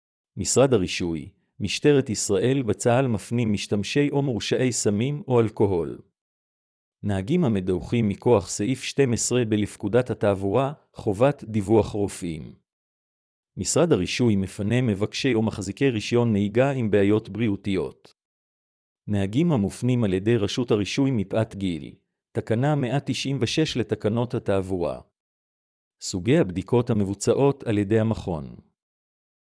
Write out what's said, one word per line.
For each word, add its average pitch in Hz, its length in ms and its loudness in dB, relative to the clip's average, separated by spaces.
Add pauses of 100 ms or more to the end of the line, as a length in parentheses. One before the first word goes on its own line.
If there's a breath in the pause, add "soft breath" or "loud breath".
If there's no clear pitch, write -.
(380)
משרד 123 360 4
הרישוי, 85 560 -2 (300)
משטרת 135 500 2
ישראל 117 580 0
וצה"ל 120 400 2
מפנים 117 460 -2
משתמשי 107 560 -2
או 139 120 0
מורשעי 127 500 0
סמים 135 560 -2
או 123 120 4
אלכוהול. 95 600 0 (1040)
נהגים 104 400 0
המדווחים 101 640 0
מכוח 101 400 2
סעיף 120 340 -4
שתים 135 300 0
עשרה 120 320 0
בלפקודת 107 640 0
התעבורה, 104 640 0 (200)
חובת 120 500 0
דיווח 107 480 2
רופאים. 90 640 -6 (1040)
משרד 151 340 2
הרישוי 110 440 2
מפנה 101 460 -2
מבקשי 107 520 -2
או 110 80 2
מחזיקי 104 480 -2
רישיון 120 420 0
נהיגה 104 400 2
עם 120 200 -2
בעיות 104 380 2
בריאותיות. 98 840 -4 (920)
נהגים 104 440 0
המופנים 123 520 0
על 98 100 0
ידי 104 240 2
רשות 113 340 -2
הרישוי 123 400 2
מפאת 110 440 -2
גיל, 85 400 -6 (360)
תקנה 123 440 0
מאה 131 240 -2
תשעים 131 420 -4
ושש 151 360 0
לתקנות 113 560 -2
התעבורה. 92 680 -2 (1000)
סוגי 101 360 0
הבדיקות 120 520 0
המבוצעות 113 720 0
על 107 140 0
ידי 104 220 2
המכון. 87 560 -4 (920)